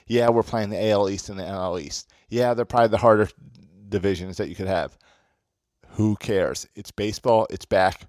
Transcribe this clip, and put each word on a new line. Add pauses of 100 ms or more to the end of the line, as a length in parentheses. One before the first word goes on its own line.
Yeah,
we're
playing
the
A
L
East
and
the
N
L
East. (160)
Yeah,
they're
probably
the
harder (580)
divisions
that
you
could
have. (960)
Who
cares?
It's
baseball.
It's
back.